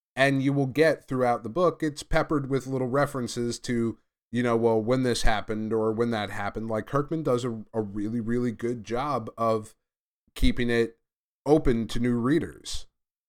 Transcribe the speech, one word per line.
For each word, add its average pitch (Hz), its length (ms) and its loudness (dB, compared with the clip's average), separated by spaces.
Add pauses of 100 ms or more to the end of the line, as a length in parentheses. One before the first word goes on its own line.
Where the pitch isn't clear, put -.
(140)
And 135 280 4
you 139 100 2
will 139 140 2
get 147 420 2
throughout 123 340 0
the 113 60 -8
book, 165 340 0
it's 151 200 -4
peppered 147 480 0
with 131 160 -2
little 131 200 -2
references 120 720 -2
to, 117 360 -2 (340)
you 120 120 0
know, 117 140 2
well, 113 220 4
when 127 260 2
this 120 180 0
happened 110 500 0
or 110 180 0
when 117 200 0
that 104 180 -2
happened. 104 400 -6
Like, 110 180 -4
Kirkman 147 360 -2
does 127 240 0
a, 113 160 -6 (100)
a 113 80 -2
really, 107 400 -4
really 120 320 -2
good 117 320 -6
job 120 540 -4
of 110 360 0 (600)
keeping 120 340 2
it 117 300 0 (480)
open 131 420 4
to - 100 0
new 120 180 2
readers. 123 680 -2 (420)